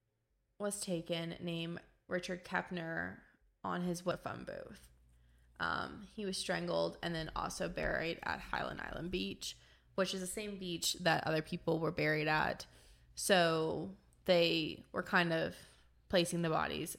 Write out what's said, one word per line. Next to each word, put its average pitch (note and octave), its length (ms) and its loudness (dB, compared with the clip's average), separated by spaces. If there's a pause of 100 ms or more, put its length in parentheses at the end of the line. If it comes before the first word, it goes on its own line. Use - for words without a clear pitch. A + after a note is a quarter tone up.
(580)
was G3+ 220 -4
taken E3 600 -2
named E3+ 400 -4 (280)
Richard F3+ 360 -4
Kepner F3 760 -4 (440)
on F3 200 -2
his F3 200 -2
phone - 420 -4
booth. - 460 -12 (720)
Um, E2 520 -2
he G#3+ 140 -6
was F#3 100 -2
strangled E3+ 680 0
and E3+ 120 -2
then D#3+ 220 -4
also F3 320 -2
buried E3 560 -2
at - 160 -2
Highland - 400 -4
Island E3+ 320 -6
Beach, F#3+ 440 -4 (380)
which F#3 180 0
is F#3+ 80 -4
the F#3 60 -4
same G#3 320 -6
beach F3 360 -2
that E3 320 4
other D#3+ 160 2
people E3 360 0
were D#3+ 140 2
buried D3+ 340 2
at. - 400 2 (480)
So E3 760 4 (320)
they E3 680 4
were G3 140 -2
kind F3 280 4
of E3 220 0 (540)
placing E3+ 340 4
the E3 80 2
bodies D#3 480 0